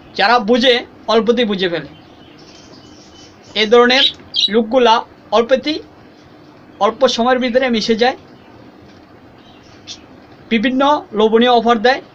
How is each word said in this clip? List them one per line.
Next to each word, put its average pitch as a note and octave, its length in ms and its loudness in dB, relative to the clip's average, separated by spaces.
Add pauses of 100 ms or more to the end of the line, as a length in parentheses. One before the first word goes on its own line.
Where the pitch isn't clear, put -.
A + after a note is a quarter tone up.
(160)
যারা A3 240 2
বুঝে A#3+ 460 0 (220)
অল্পতেই A3+ 380 0
বুঝে F#3+ 240 -4
ফেলে, D#3 200 -8 (1600)
এই G#3+ 120 -2
ধরনের A#3+ 380 4 (460)
লোকগুলা A3+ 560 2 (260)
অল্পতেই, C4 480 0 (1000)
অল্প A3 280 0
সময়ের B3 320 0
ভিতরে B3+ 300 -2
মিশে A3+ 260 -2
যায়, A#3+ 220 -2 (2250)
বিভিন্ন C4 640 0
লোভনীয় A3+ 380 2
অফার A#3 300 0
দেয়। C4+ 200 0 (140)